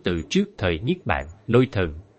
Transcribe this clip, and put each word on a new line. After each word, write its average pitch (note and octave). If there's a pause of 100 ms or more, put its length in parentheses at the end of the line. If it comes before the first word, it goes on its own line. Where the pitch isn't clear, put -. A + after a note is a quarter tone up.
từ F2
trước - (140)
thời E2+
Niết D#3
Bàn. D2 (200)
Lôi A#2+
Thần, F2 (240)